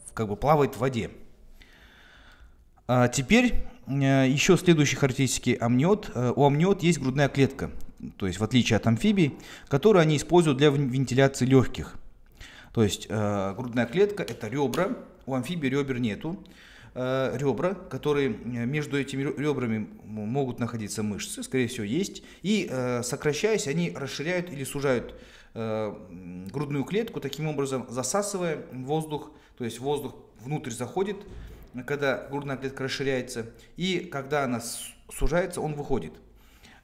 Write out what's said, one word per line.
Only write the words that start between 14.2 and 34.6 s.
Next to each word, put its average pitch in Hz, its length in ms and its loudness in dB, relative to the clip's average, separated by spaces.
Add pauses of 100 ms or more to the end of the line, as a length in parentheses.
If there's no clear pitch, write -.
это 113 200 -10
ребра, 147 500 -2 (280)
у 131 80 -6
амфибий 147 360 -2
ребер 135 300 -2
нету. 123 380 -4 (580)
Э, 131 420 -2
ребра, 143 380 0
которые, 143 560 -2
э, 117 340 -4
между 139 340 -2
этими 135 240 -4
ре-, 147 140 -2
ребрами 127 380 0
м-, 107 500 -8
могут 123 340 -2
находиться 110 440 -4
мышцы, 107 400 -6
скорее 127 240 0
всего, 113 160 -6
есть. 147 400 -4 (180)
И, 196 280 0
э, 123 340 -2
сокращаясь, 147 640 0
они 165 280 -2
расширяют 170 560 -4
или 139 120 -8
сужают, 131 500 -2 (400)
э, 110 400 -4 (160)
м, 90 380 -12
грудную 139 380 -4
клетку, 226 340 -2
таким 151 280 -6
образом 135 420 -2
засасывая 165 840 -2
воздух, 147 600 -4 (260)
то 123 80 -6
есть 113 140 -6
воздух 139 360 -4 (240)
внутрь 131 320 -6
заходит, 180 460 -4 (680)
когда 139 440 -2
грудная 139 280 -6
клетка 135 280 -6
расширяется, 127 600 -4 (320)
и 185 220 -2 (120)
когда 139 320 -2
она 123 160 -2
с-, - 220 -10 (300)